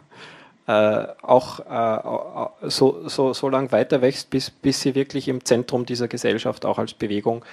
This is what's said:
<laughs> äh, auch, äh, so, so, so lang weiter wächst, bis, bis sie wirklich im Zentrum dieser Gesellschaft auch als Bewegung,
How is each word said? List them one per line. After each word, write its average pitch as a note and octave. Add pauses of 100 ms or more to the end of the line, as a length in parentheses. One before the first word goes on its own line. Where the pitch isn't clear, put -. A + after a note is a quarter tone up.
(220)
<laughs> -
äh, G#2+ (160)
auch, -
äh, -
so, C#3+
so, C3
so C3+
lang C3
weiter B2
wächst, -
bis, -
bis -
sie C3+
wirklich C3+
im B2+
Zentrum B2
dieser A#2+
Gesellschaft A#2
auch G#2
als A2
Bewegung, A2+